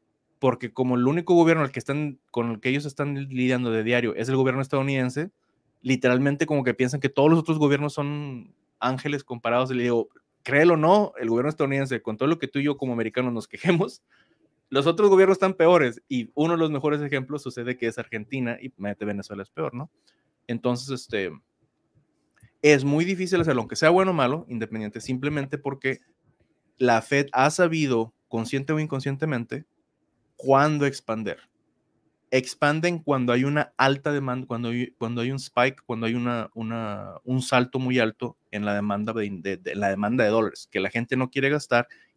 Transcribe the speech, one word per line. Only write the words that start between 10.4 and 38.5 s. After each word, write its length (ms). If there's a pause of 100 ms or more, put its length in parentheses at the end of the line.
créelo 300
o 40
no, 420
el 100
gobierno 200
estadounidense, 520
con 160
todo 100
lo 120
que 80
tú 120
y 40
yo 140
como 160
americanos 400
nos 140
quejemos, 540 (680)
los 180
otros 220
gobiernos 260
están 180
peores, 540
y 260
uno 200
de 60
los 120
mejores 300
ejemplos 420
sucede 340
que 100
es 100
Argentina, 640
y 160
mete 280
Venezuela 380
es 60
peor, 240
¿no? 160 (580)
Entonces, 420 (120)
este, 300 (1300)
es 220
muy 200
difícil 380
hacerlo, 200
aunque 140
sea 140
bueno 220
o 20
malo, 340
independiente, 540
simplemente 560
porque 420 (760)
la 240
Fed 300
ha 180
sabido, 640 (140)
consciente 460
o 60
inconscientemente, 840 (720)
cuándo 500
expander. 540 (920)
Expanden 680
cuando 320
hay 140
una 320
alta 340
demanda, 340
cuando 240
hay, 280
cuando 240
hay 100
un 60
spike, 480
cuando 200
hay 100
una, 380
una, 600 (100)
un 180
salto 380
muy 180
alto 380 (160)